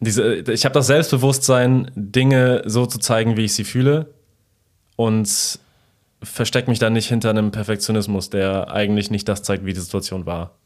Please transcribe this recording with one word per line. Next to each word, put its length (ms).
diese, 340
ich 300
hab 80
das 140
Selbstbewusstsein, 1080
Dinge 720
so 200
zu 120
zeigen, 380
wie 80
ich 100
sie 100
fühle 460
und 640
versteck 460
mich 100
dann 140
nicht 160
hinter 220
einem 200
Perfektionismus, 800
der 400
eigentlich 400
nicht 180
das 140
zeigt, 220
wie 80
die 80
Situation 460
war. 260